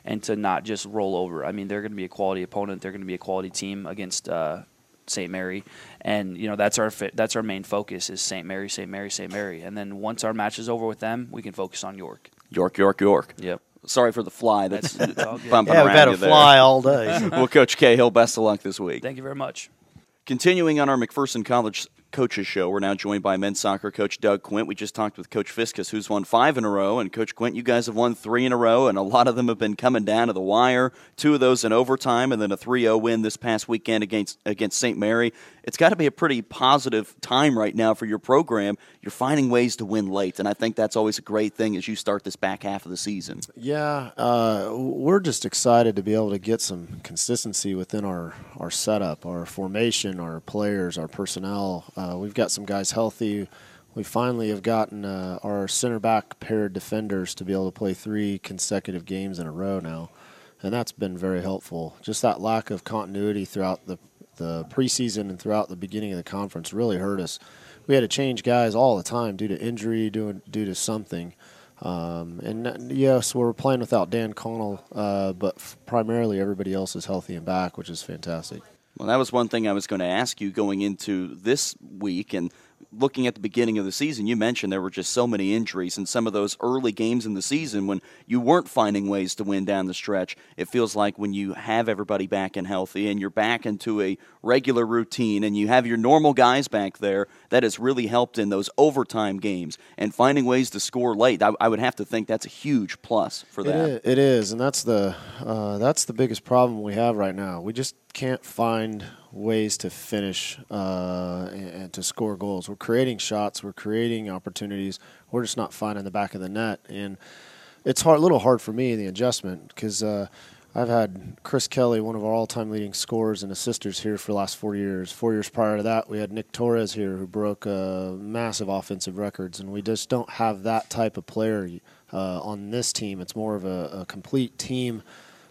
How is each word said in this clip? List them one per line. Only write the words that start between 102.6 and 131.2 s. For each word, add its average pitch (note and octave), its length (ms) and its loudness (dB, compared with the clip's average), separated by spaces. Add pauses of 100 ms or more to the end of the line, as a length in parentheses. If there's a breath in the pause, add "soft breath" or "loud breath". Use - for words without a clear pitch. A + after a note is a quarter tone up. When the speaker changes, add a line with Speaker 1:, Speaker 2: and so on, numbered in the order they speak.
Speaker 2:
plus - 420 -2
for - 180 -10
Speaker 4:
It - 40 -4
Speaker 2:
that. D#3 240 2 (160)
Speaker 4:
i-, B2 60 2
it B2+ 60 6
is, B2 340 4
and A2+ 80 -6
that's C3+ 240 0
the, G2+ 320 2 (240 loud breath)
uh, G#2+ 380 -4
that's C3 260 2
the A#2+ 100 -6
biggest A2+ 300 -2
problem B2 400 4
we G#2 120 -6
have A#2 200 2
right F#2+ 200 -2
now. F#2 260 -6
We G2+ 100 -6
just B2+ 240 -6 (180)
can't C3 300 -4
find A2 600 -2 (260 loud breath)
ways G#2+ 460 0
to F2+ 120 -6
finish, - 720 -6 (100)
uh, F2+ 840 -4
and, F#2+ 160 -14
and F2+ 240 -14
to F#2 100 -10
score G#2+ 320 -4
goals. F#2+ 320 -6
We're G2+ 80 -12
creating A#2+ 440 0
shots, G#2 440 -4
we're G2+ 80 -10
creating A2 580 -4
opportunities. G2 720 -8 (320 soft breath)
We're A#2+ 120 -2
just - 120 -6
not A2+ 180 -4
finding G#2 300 -6
the G2 80 -10
back G2+ 240 -4
of F#2 60 -8
the F#2 80 -8
net, G#2+ 400 -4
and G2 280 -10 (680 soft breath)
it's C3 160 0
hard, D#3+ 180 8
a - 20 4
little E3 180 6
hard A#2+ 220 4
for A2 120 -8
me B2 180 0
in A2 80 -2
the G2 80 -4
adjustment F#2+ 680 -4
'cause, G#2+ 260 -4
uh, G#2 240 -2 (480 soft breath)
I've A#2 140 -2
had G#2 540 0
Chris - 260 -2
Kelly, A#2+ 320 2
one A2+ 160 -6
of G#2 80 -6
our A2 80 0
all-time A2+ 360 -2
leading G#2 240 -6
scorers A2 500 -2
and G2 80 -10
assisters, G2+ 500 -6
here G#2+ 160 -4
for - 160 -6
the G2+ 40 0
last G2 200 -4
four G#2 180 -6
years. F#2+ 380 -4
Four A#2 180 0
years G#2+ 180 -2
prior G#2+ 280 2
to G#2 60 -2
that, A2+ 260 0
we G#2+ 100 -6
had G2+ 140 -6
Nick A2 180 -8
Torres A#2 420 0
here, G2 220 -4
who F#2 120 -8
broke G#2 380 -4
a F#2+ 540 -4
massive A2 480 -4
offensive F#2+ 500 -6
records, F#2+ 440 -8
and G2 100 -12
we G2+ 100 -6
just G#2+ 280 -4
don't B2 220 -2
have A2 320 -2
that A2+ 260 -2
type A2+ 260 -2
of F#2 100 -10